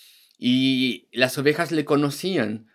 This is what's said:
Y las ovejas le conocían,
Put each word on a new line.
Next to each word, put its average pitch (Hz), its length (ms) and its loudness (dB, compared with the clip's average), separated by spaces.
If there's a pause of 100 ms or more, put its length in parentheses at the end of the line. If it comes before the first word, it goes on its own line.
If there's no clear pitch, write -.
(380)
Y 127 720 0
las 127 280 0
ovejas 151 340 0
le 151 120 0
conocían, 143 920 -2